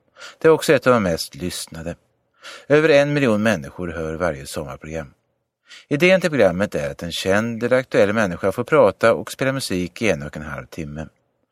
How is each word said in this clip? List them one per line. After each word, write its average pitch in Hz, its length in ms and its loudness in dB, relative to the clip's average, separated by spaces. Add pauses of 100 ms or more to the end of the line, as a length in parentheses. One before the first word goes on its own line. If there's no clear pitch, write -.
(380)
Det - 100 2
är 160 40 8
också 156 220 4
ett 131 140 2
av 123 60 6
de 110 100 2
mest 85 320 -2
lyssnade. 82 600 -10 (720)
Över 151 220 4
en 143 240 4
miljon 113 300 2
människor 90 440 -2
hör 80 260 -6
varje 78 320 -4
sommarprogram. 78 680 -10 (720)
Idén 175 340 2
till 180 80 0
programmet 98 460 2
är 73 160 -4
att - 120 -14
en 85 80 -8
känd 110 520 -2
eller 123 140 2
aktuell 110 360 2
människa 98 380 -2
får 120 120 -4
prata 113 500 4
och 80 180 -8
spela 135 200 -4
musik 95 500 -4
i 110 80 0
en 76 140 -2
och 73 140 -12
en 78 60 -12
halv 67 220 -12
timme. 76 420 -12 (440)